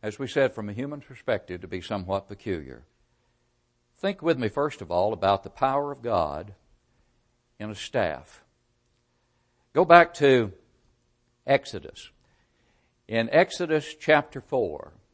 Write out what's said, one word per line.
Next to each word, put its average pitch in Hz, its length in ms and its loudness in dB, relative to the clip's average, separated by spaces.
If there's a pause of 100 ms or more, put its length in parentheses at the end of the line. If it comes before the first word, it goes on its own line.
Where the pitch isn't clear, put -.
as 107 160 -8
we 135 100 -8
said, 135 260 0
from 104 160 -10
a - 20 -10
human 139 300 -10
perspective, 101 580 -6
to 92 80 -16
be 92 140 -8
somewhat 98 440 -6
peculiar. 73 580 -10 (1120)
Think 196 240 -6
with 156 160 2
me, 117 100 -2
first 143 320 -4
of 82 100 -12
all, 92 220 0
about 95 300 0
the - 80 -16
power 143 420 -2
of 131 80 -16
God 92 540 -4 (1040)
in 107 100 -12
a 107 60 -10
staff. 82 680 -6 (1300)
Go 170 120 4
back 170 300 8
to 127 380 4 (920)
Exodus. - 640 -4 (960)
In 113 240 -2
Exodus 160 640 0
chapter 147 460 0
four 90 540 -6 (200)